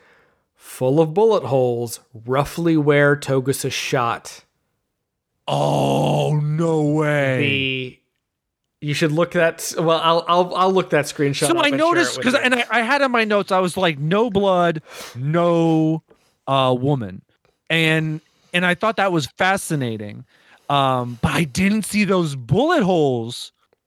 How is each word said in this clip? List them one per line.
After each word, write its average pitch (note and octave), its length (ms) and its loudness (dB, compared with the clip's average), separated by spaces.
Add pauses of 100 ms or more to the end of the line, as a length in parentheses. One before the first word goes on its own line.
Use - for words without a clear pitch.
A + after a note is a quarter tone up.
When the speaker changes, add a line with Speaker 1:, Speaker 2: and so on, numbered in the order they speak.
(560)
Speaker 1:
full C3 440 -2
of D#3+ 140 2
bullet G3+ 320 2
holes, A#2+ 540 -2 (260)
roughly D3 500 0
where D3 400 4
Togus C3+ 480 -2
is C3+ 100 -6
shot. - 680 -4 (1040)
Speaker 2:
Oh, C#3+ 960 0
no D#3 400 0
way. D3 560 0
Speaker 1:
The, C3 600 -4 (840)
you D3 120 -4
should D3+ 180 0
look E3+ 200 0
that, E3+ 460 -2
well, E3 240 2
I'll, E3 260 2
I'll, F3 280 2
I'll F#3 180 2
look F#3 180 0
that D3 140 2
screenshot C#3+ 420 -2
Speaker 2:
So E4+ 100 2
Speaker 1:
up D#4+ 80 0
Speaker 2:
I D4 40 2
Speaker 1:
and - 0 -
share C#4 60 -2
it - 20 0
Speaker 2:
noticed, E4+ 400 2
Speaker 1:
with - 80 -2
Speaker 2:
'cause, B3 80 2
Speaker 1:
you. C4+ 60 4
Speaker 2:
and B3+ 160 2
I, A#3+ 140 0
I A3+ 120 2
had C4+ 200 0
in C4+ 100 0
my A3+ 140 2
notes, G#3 260 0
I F#3+ 80 2
was F#3 160 0
like, F3 240 0
"No G3 300 0
blood, F3+ 520 2 (360)
no, D#3+ 840 2 (440)
uh, C3 320 2
woman." B2 420 -2 (480)
And, D#3+ 520 0 (320)
and F3+ 120 0
I F3 100 2
thought G#3+ 220 -2
that G3 140 0
was D#3 140 0 (120)
fascinating. B2+ 840 -4 (460)
Um, C3 520 0
but E3 100 0
I D#3+ 140 0
didn't G3 380 -2
see G#3+ 220 -2
those E3+ 300 0
bullet G#3+ 480 0
holes. C3+ 680 -2 (360)